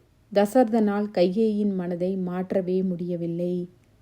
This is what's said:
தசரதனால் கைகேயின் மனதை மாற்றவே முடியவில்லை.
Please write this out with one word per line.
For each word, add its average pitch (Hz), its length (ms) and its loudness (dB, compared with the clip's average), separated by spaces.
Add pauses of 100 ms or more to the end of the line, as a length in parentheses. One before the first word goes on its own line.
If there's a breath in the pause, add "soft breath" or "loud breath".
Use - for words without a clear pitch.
(340)
தசரதனால் 208 800 2
கைகேயின் 208 640 2
மனதை 180 420 -4
மாற்றவே 185 640 -2
முடியவில்லை. 175 880 -4 (320)